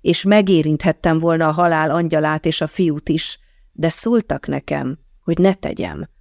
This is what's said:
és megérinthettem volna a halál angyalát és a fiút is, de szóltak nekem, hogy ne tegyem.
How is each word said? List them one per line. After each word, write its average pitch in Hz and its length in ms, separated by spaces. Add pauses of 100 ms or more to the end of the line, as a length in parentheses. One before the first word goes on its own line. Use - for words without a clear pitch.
és 170 220
megérinthettem 175 920
volna 165 300
a 151 40
halál 160 400
angyalát 156 540
és 160 160
a 156 60
fiút 156 420
is, - 300 (320)
de 165 180
szóltak 220 580
nekem, 139 520 (240)
hogy 165 140
ne 190 160
tegyem. - 680